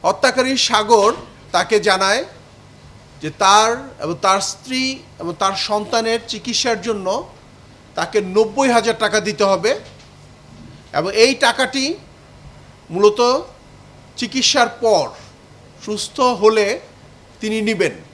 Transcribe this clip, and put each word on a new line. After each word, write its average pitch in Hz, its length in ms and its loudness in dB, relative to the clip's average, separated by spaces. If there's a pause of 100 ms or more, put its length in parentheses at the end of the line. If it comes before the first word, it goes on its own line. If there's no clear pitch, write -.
হত্যাকারী 254 480 0 (160)
সাগর 214 420 4 (420)
তাকে 180 240 0 (120)
জানায় 196 340 2 (960)
যে 151 100 -8 (120)
তার 208 260 6 (320)
এবং 165 220 -4
তার 196 180 4 (100)
স্ত্রী 254 320 -6 (360)
এবং 170 140 -8 (100)
তার 196 120 0 (140)
সন্তানের 220 520 -2 (100)
চিকিৎসার 226 520 -4
জন্য 202 240 -6 (920)
তাকে 170 220 -2 (180)
নব্বই 226 400 2
হাজার 226 260 2
টাকা 208 180 0
দিতে 202 240 -2
হবে 196 280 0 (1300)
এবং 165 120 -2 (140)
এই 269 80 -2 (120)
টাকাটি 262 400 -2 (1040)
মূলত 208 300 2 (960)
চিকিৎসার 247 540 0 (120)
পর 220 220 4 (800)
সুস্থ - 340 -8 (240)
হলে 214 260 4 (720)
তিনি 220 200 -2 (100)
নিবেন। 175 260 0 (200)